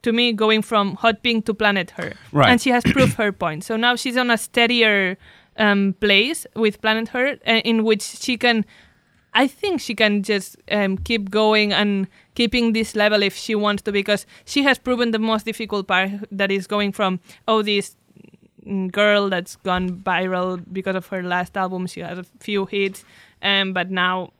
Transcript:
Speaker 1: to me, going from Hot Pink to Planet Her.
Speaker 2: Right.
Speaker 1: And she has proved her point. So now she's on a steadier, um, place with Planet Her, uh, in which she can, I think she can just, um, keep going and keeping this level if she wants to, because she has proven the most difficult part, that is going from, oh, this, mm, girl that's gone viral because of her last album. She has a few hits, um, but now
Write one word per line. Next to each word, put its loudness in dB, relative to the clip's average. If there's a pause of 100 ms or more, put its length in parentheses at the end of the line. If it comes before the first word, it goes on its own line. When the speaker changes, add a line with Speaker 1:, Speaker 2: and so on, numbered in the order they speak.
Speaker 1:
to 0
me, 2
going 2
from 0
Hot 0
Pink 0
to -2
Planet 0
Her. -10 (180)
Speaker 2:
Right. 6
Speaker 1:
And 6
she 0
has 2
proved 4
her 0
point. -6
So -4
now 2
she's -4
on 0
a 2
steadier, 2 (400)
um, 4
place 2 (100)
with 0
Planet 0
Her, -2 (100)
uh, 2
in 2
which 2
she -6
can, 2 (680)
I 6
think -2
she -6
can 2
just, -4 (140)
um, 0
keep -4
going 2
and 0 (280)
keeping 2
this -2
level 4
if -2
she -4
wants -2
to, -4
because -2 (220)
she 0
has 2
proven -2
the -2
most 0
difficult -6
part, 0 (200)
that -2
is -2
going -2
from, -2 (260)
oh, 2
this, -2 (720)
mm, -4
girl 2
that's -4
gone -2
viral -4
because -4
of -8
her -8
last -4
album. -4
She -12
has -10
a -14 (160)
few -4
hits, -4 (380)
um, 0
but -2
now -2